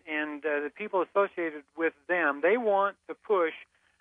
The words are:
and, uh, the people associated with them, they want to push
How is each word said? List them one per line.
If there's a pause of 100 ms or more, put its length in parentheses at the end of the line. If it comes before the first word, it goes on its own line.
and,
uh,
the
people
associated (140)
with (160)
them,
they
want (100)
to
push (480)